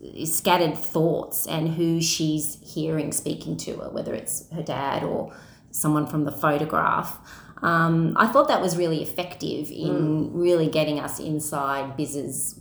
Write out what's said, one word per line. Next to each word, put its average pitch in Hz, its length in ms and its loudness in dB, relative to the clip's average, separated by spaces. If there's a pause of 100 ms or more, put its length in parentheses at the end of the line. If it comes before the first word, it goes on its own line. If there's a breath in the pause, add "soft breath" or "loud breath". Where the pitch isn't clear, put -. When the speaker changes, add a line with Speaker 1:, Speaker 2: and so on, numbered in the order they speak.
(260)
Speaker 1:
scattered 175 520 2
thoughts - 720 0
and 160 220 0
who 165 320 2
she's 156 600 0
hearing 156 520 -2
speaking 156 440 -4
to - 200 -8
her, - 120 -10
whether - 240 -6
it's - 380 -8
her 165 100 -6
dad 139 420 -2
or - 280 -4 (400 loud breath)
someone 151 360 2
from 151 180 0
the 147 60 -4
photograph. - 880 0 (420 loud breath)
Um, 165 560 4
I 220 100 6
thought 277 220 6
that - 120 4
was 175 140 2
really 160 260 2
effective 156 680 -6
in 151 560 0
Speaker 2:
Mm. - 60 -6
Speaker 1:
really 170 340 4
getting 151 320 2
us 139 220 -6
inside 139 760 -2
Biz's 139 640 -4